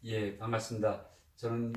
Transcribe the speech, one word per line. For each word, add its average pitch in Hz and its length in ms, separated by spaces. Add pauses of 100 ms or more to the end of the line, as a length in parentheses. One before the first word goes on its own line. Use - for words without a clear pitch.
예, 107 320
반갑습니다. 110 680 (320)
저는 117 380